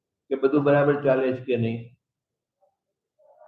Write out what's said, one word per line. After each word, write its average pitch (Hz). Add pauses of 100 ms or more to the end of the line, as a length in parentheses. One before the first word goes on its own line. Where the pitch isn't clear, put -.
(300)
કે 135
બધું 135
બરાબર 143
ચાલે 131
છે 127
કે 123
નહીં. 113 (1500)